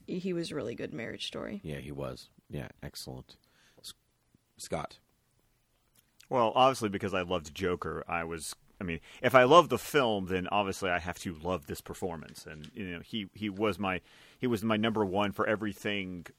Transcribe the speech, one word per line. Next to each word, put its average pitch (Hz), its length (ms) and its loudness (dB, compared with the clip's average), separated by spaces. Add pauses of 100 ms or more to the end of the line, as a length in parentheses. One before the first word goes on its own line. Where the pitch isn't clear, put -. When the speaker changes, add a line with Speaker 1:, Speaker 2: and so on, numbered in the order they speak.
Speaker 1:
he 185 280 -4
was 170 200 -4
really 120 220 -4
good - 160 -8
in - 60 -10
Marriage - 280 -8
Story. - 380 -8
Speaker 2:
Yeah, 76 160 -6
he 67 120 -12
was. 67 380 -8 (200)
Yeah, 67 180 -8 (160)
excellent. - 540 -14 (440)
S-, - 120 -16 (640)
Scott. - 420 -8 (1300)
Speaker 3:
Well, 117 260 4
obviously, 127 340 6
because 95 240 -4
I 92 100 2
loved 85 300 -4
Joker, 85 540 -2
I 85 160 -2
was, 82 320 -8 (240)
I 104 60 -8
mean, 82 140 -4 (220)
if 127 140 6
I 127 80 12
love 151 260 10
the 120 80 2
film, 110 500 2
then 90 240 0
obviously 98 380 2
I 87 100 2
have 85 200 -8
to 87 240 -8
love 87 240 -2
this - 140 -8
performance. - 640 -10
And, 76 280 -14
you 98 120 -8
know, 87 180 -8
he, 104 300 -6
he 104 160 -4
was 98 280 0
my, 92 220 -2 (400)
he 127 80 0
was 110 160 0
my 110 140 2
number 107 280 2
one 98 280 0
for 107 120 0
everything 101 800 -4 (140)